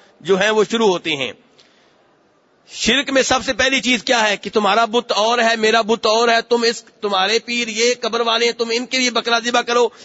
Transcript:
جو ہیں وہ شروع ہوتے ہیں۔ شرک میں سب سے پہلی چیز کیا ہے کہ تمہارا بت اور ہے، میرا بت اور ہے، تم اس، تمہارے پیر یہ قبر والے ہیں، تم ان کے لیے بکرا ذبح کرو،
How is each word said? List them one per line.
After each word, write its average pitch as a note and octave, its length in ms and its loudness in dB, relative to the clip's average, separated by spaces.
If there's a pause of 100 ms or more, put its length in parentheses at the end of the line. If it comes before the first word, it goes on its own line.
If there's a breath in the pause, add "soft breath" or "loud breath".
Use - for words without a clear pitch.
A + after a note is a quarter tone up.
(200 soft breath)
جو F3+ 200 0
ہیں G#3 100 2
وہ G#3+ 200 2
شروع A3+ 180 2
ہوتے E3+ 280 0
ہیں۔ B2 160 -6 (1400 soft breath)
شرک C4 400 -2
میں C4+ 120 2
سب C4 220 0
سے C4 80 -4
پہلی B3+ 280 0
چیز A#3+ 240 -2
کیا A#3+ 240 2
ہے G3 80 -2
کہ G3 140 -12
تمہارا G#3 400 2
بت A#3 240 -2
اور A3 240 2
ہے، A3+ 180 2
میرا A3 240 2
بت A3+ 260 -2
اور A3+ 220 2
ہے، A3+ 200 2
تم A#3 200 0
اس، A#3+ 140 -4 (180)
تمہارے G3+ 380 -2
پیر A#3+ 320 -4
یہ A#3 300 0
قبر A3+ 200 -4
والے A#3 260 0
ہیں، A#3 60 0
تم A#3 200 -4
ان A#3 140 -2
کے C4 120 -4
لیے B3 120 0
بکرا A#3 280 0
ذبح A#3+ 240 0
کرو، A#3+ 260 2 (160 loud breath)